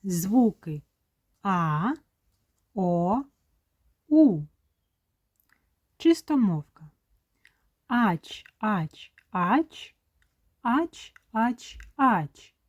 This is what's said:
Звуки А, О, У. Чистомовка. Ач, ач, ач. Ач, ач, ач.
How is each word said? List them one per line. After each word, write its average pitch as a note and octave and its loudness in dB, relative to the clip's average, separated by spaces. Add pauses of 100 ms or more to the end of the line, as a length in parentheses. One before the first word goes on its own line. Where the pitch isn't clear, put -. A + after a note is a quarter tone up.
Звуки F#3 -2 (580)
А, F3 -2 (800)
О, F3+ -2 (840)
У. B3 4 (1500)
Чистомовка. G#3 -2 (960)
Ач, A3+ -2 (160)
ач, F#3+ -6 (200)
ач. G3+ -2 (680)
Ач, C#4 -4 (180)
ач, A#3 -4 (180)
ач. G#3+ -2 (140)